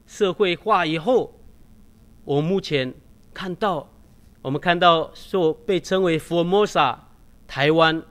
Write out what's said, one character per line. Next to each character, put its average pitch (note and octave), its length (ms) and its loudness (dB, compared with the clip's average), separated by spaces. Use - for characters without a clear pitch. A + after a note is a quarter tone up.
社 F#3+ 260 -2
会 F3+ 220 0
化 G3 280 0
以 D#3+ 140 -2
后， F#3 420 -2
我 C#3+ 160 0
目 F#3 180 -2
前 C3 320 -4
看 F#3 220 -10
到， F3 340 -4
我 C3 80 -8
们 C#3+ 100 -4
看 F3 200 0
到 E3+ 340 4
说 E3 400 -2
被 F3+ 260 -4
称 F#3+ 220 -2
为 E3+ 180 0
Formosa F3 760 0
台 C#3+ 240 0
湾 D#3+ 400 2